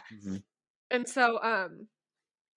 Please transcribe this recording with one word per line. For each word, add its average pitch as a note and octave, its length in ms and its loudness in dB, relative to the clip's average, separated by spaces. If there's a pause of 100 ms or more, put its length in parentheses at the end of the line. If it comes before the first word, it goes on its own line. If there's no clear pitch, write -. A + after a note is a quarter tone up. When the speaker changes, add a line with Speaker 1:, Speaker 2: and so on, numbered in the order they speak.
(120)
Speaker 1:
Mm-hmm. G2+ 260 -6 (520)
Speaker 2:
And B3 180 0
so, A#3 360 4
um, F#3+ 440 0 (680)